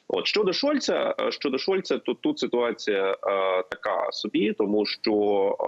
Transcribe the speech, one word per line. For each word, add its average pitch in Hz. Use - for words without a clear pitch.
От, -
щодо 196
Шольца, 208
е, 117
щодо 131
Шольца, 190
то 127
тут 151
ситуація, 107
е, -
така 98
собі, 170
тому 104
що, -